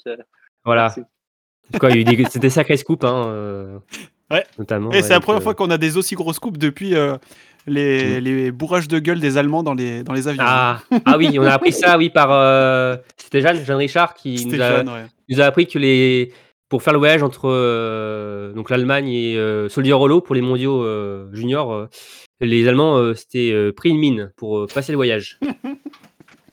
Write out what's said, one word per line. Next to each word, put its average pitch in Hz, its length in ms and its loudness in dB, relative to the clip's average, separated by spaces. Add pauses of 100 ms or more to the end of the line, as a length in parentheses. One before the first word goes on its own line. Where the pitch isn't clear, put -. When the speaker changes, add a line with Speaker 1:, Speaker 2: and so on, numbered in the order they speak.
Speaker 1:
euh, 120 100 -10 (480)
Speaker 2:
Voilà. 117 200 4
Speaker 1:
merci. 113 160 -2
Speaker 2:
En - 720 -20
tout 214 60 -4
cas, 131 120 4
il 120 60 4
y - 20 4
a 113 140 4
eu 117 40 2
des, 123 100 2
c'était 127 240 0
sacré 147 260 0
scoop, - 280 -4
hein, 123 240 -2
euh. 101 500 -10 (540)
Speaker 3:
Ouais. 185 120 0 (140)
Speaker 2:
notamment, 107 340 -4
Speaker 3:
Et 190 100 4
c'est - 80 -2
la 180 60 6
Speaker 2:
avec, 170 80 0
Speaker 3:
première 214 160 0
Speaker 2:
euh, 190 40 -4
Speaker 3:
fois 220 100 -2
qu'on 185 160 -2
a 165 80 0
des 160 200 -2
aussi 190 160 -4
grosses 170 260 -6
coupes 190 180 -10
depuis, 151 360 -4
euh, 143 220 0 (520)
les, 135 520 0
Speaker 2:
Mm. 127 40 -4
Speaker 3:
les 131 260 -2
bourrages 156 380 -4
de 160 100 0
gueule 170 220 -2
des 139 180 0
Allemands 151 240 0
dans 147 120 -2
les, 120 280 -6
dans 131 120 -8
les 131 120 -4
avions. 139 180 -2
Speaker 2:
Ah. 123 360 2 (240)
Ah 135 140 6
oui, 151 200 2
on 131 60 4
a 135 80 6
appris 139 200 2
ça, 175 260 4
oui, 165 120 0
par, 143 220 4
euh, 131 640 4 (200)
c'était - 240 -2
Jeanne, 160 240 2
Jeanne 135 120 -2
Richard 165 380 0
qui 123 240 -8
Speaker 3:
C'était 120 180 -4
Speaker 2:
nous 127 60 -2
a, 123 160 2
Speaker 3:
Jeanne, 127 100 -2
ouais. 117 160 -12 (240)
Speaker 2:
nous 131 120 0
a 143 40 6
appris 143 240 2
que 165 100 -6
les... 127 540 2 (360)
Pour 131 140 -2
faire 151 120 4
le 143 40 2
voyage 151 240 4
entre, 135 280 -4
euh, 107 1040 -4
donc 110 160 -10
l'Allemagne 135 400 0
et, 117 260 -2
euh, 107 320 -2
Soldier 135 240 0
Hollow 143 300 4
pour 143 120 -6
les 127 60 0
mondiaux, 127 420 -2
euh, 101 500 -6
juniors, 120 400 -4
euh, 107 160 -8 (520)
les 117 260 2
Allemands, 143 300 4
euh, 117 180 2
s'étaient, 120 380 -4
euh, 104 200 0
pris 170 180 -2
une 156 80 2
mine 117 380 -2
pour, 107 240 -6
euh, 104 60 -4
passer 139 260 -6
le 147 40 -4
voyage. 113 460 -2
Speaker 3:
<laughs> - 500 -10 (600)